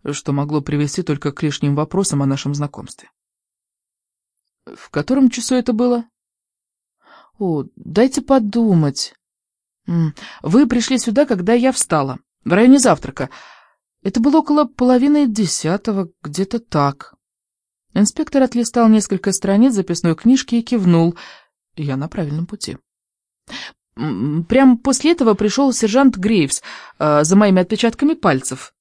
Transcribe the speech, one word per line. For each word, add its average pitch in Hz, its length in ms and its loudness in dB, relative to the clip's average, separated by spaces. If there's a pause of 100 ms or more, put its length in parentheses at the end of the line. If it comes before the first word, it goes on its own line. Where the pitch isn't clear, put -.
(100)
что 143 220 -8
могло 147 280 -2
привести 147 420 -4
только 151 300 -4
к - 100 -10
лишним 143 320 -2
вопросам 151 480 -2
о 139 40 -2
нашем 135 280 -4
знакомстве. - 560 -12 (1600)
«В - 160 -20
котором 262 380 2
часу 233 260 -2
это 247 180 -2
было?» 240 320 0 (1300)
«О, 165 260 -2 (120)
дайте 240 460 0
подумать. 208 920 0 (720)
М, 165 280 -2 (280)
вы 233 240 2
пришли 240 320 -2
сюда, 247 280 0
когда 202 260 -2
я 247 200 2
встала, 139 460 -4 (260)
в - 80 0
районе 240 260 6
завтрака. 160 520 0 (720)
Это 196 180 -2
было 277 180 4
около 302 260 2
половины 254 600 2
десятого, 196 840 -4 (140)
где-то 190 360 -6
так». 143 560 -4 (800)
Инспектор 269 500 0
отлистал 240 460 0
несколько 202 440 0
страниц 208 420 2
записной 170 400 -2
книжки 240 420 0
и 233 60 0
кивнул. 175 540 2 (600)
«Я 143 200 -6
на 139 120 -8
правильном 160 380 -6
пути». - 320 -12 (1160)
«М, 147 480 -6
прям 254 340 4
после 277 340 0
этого 226 220 2
пришел 233 380 0
сержант 226 440 2
Грейвс, 185 460 0 (360)
э, 147 260 2
за 180 120 4
моими 196 240 6
отпечатками 226 540 0
пальцев. 135 680 -4